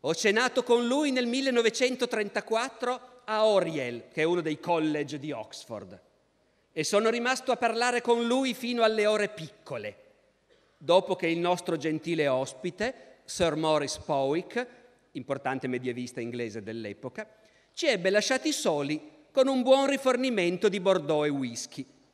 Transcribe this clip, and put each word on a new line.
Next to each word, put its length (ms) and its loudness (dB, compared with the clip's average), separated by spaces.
Ho 140 -2
cenato 480 2
con 240 4
lui 240 2
nel 160 0
millenovecentotrentaquattro 2000 0
a 200 2
Oriel", 680 2
che 80 -4
è 40 4
uno 160 2
dei 200 -4
college 580 -2
di 140 -8
Oxford, 680 -12
"e 120 -4
sono 260 2
rimasto 400 -2
a 60 2
parlare 460 0
con 220 2
lui 300 2
fino 300 0
alle 220 2
ore 220 2
piccole. 680 -12
Dopo 380 2
che 100 -4
il 120 0
nostro 380 0
gentile 520 -2
ospite, 960 -4
Sir 320 0
Maurice 480 0
Powick, 600 -2
importante 540 -6
medievista 540 -6
inglese 420 -8
dell'epoca, 680 -12
ci 140 -4
ebbe 240 2
lasciati 420 0
soli 580 -2
con 160 4
un 140 2
buon 260 6
rifornimento 800 2
di 100 0
Bordeaux 480 2
e 40 0
whisky." 640 -6